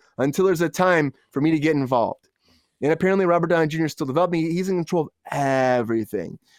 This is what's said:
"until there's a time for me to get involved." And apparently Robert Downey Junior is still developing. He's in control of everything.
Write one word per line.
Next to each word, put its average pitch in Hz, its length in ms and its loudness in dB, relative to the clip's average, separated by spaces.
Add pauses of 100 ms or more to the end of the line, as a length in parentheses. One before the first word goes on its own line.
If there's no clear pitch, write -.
(180)
"until 143 280 0
there's 180 160 2
a 165 80 0
time 165 440 2 (180)
for - 100 -4
me 156 100 2
to 160 80 0
get 151 160 2
involved." 127 520 -2 (540)
And 143 100 0
apparently 185 340 0
Robert 170 220 2
Downey 165 200 2
Junior 160 180 -2
is 143 80 -4
still 151 140 -6
developing. 170 340 0
He's 170 280 -2
in 185 80 0
control 170 260 -2
of 143 60 -6 (220)
everything. 120 1080 0 (200)